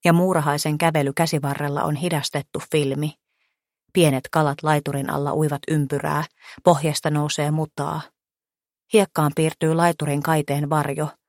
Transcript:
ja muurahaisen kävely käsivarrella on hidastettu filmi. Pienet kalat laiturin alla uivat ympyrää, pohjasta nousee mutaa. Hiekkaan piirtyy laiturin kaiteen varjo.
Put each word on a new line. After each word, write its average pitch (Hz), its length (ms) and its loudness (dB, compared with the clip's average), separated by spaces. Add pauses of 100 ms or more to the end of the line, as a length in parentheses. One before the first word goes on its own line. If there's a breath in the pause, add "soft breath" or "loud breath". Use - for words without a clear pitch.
ja 170 80 4
muurahaisen 156 640 2
kävely 156 340 2
käsivarrella 143 680 -2
on 151 140 -2
hidastettu 147 640 -4 (100)
filmi. 147 420 0 (760)
Pienet 143 400 2
kalat 151 300 0
laiturin 147 480 0
alla 143 240 -2
uivat 151 340 -2
ympyrää, 151 560 0 (400 loud breath)
pohjasta 156 460 2
nousee 147 400 0
mutaa. 156 500 -4 (920)
Hiekkaan 170 440 2
piirtyy 160 380 0
laiturin 156 480 0
kaiteen 147 480 0
varjo. 143 380 -2 (200)